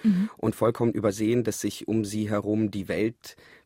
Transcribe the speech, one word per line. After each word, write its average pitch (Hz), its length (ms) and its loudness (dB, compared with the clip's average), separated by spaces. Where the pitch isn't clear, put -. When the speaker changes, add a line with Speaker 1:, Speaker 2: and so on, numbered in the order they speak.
Speaker 1:
Mhm. 202 340 4
Speaker 2:
und - 200 0
vollkommen 117 340 2
übersehen, 110 540 0
dass 110 160 -4
sich - 260 -4
um 110 180 2
sie 104 240 -2
herum 104 440 0
die 101 160 -6
Welt 107 480 -4